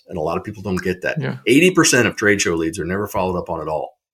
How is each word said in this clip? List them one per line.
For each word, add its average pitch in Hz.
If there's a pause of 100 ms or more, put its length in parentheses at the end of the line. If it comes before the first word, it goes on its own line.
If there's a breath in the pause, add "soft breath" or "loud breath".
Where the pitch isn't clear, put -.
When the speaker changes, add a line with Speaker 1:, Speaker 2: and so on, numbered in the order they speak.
Speaker 1:
And 87
a 80
lot 82
of 92
people 107
don't 92
get 90
that. -
Speaker 2:
Yeah. 131 (160)
Speaker 1:
Eighty 175
percent 147
of -
trade 104
show 90
leads 82
are 80
never 98
followed 92
up 82
on 82
at 78
all 76 (140)